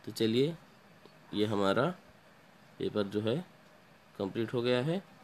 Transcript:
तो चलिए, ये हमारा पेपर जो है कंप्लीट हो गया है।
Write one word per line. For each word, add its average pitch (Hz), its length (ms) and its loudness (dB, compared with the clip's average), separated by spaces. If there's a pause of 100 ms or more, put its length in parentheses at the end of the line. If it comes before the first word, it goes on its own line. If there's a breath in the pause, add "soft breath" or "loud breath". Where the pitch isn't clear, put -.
तो 107 60 -10
चलिए, 120 440 2 (760)
ये 104 120 2
हमारा 101 400 2 (920)
पेपर 101 240 -2
जो 98 180 -2
है 120 240 -2 (720)
कंप्लीट 107 360 -4
हो 123 80 0
गया 123 200 2
है। 165 420 -4